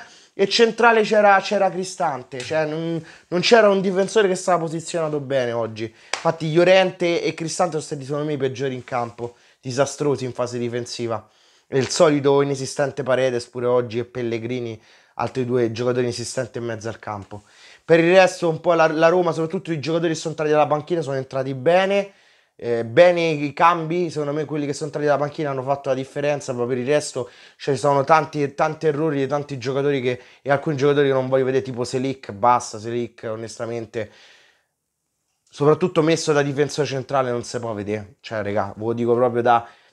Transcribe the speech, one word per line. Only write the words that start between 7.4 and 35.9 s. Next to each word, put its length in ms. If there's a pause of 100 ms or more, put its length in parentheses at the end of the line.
sono 120
stati 200
secondo 240
me 60
i 40
peggiori 380
in 80
campo, 540 (220)
disastrosi 640
in 100
fase 260
difensiva. 680 (380)
E 140
il 100
solito 540
inesistente 580
Paredes 460
pure 180
oggi 320
e 80
Pellegrini, 760 (360)
altri 300
due 260
giocatori 320
inesistenti 560
in 60
mezzo 240
al 100
campo. 420 (420)
Per 160
il 140
resto 360
un 120
po' 120
la, 120
la 220
Roma, 240
soprattutto 400
i 80
giocatori 340
che 60
sono 160
entrati 160
dalla 160
panchina, 340
sono 140
entrati 400
bene. 560 (520)
Eh, 220
bene 460
i 200
cambi, 580
secondo 220
me 140
quelli 200
che 60
sono 140
entrati 200
dalla 140
panchina 300
hanno 140
fatto 260
la 60
differenza, 580
ma 120
per 120
il 100
resto 420 (280)
ci 180
sono 300
tanti, 500
tanti 320
errori 300
di 100
tanti 300
giocatori 420
che, 220 (200)
e 80
alcuni 280
giocatori 300
che 60
non 140
voglio 160
vedere, 180
tipo 220
Selic, 480
basta, 480
Selic, 500
onestamente, 800 (1300)
soprattutto 580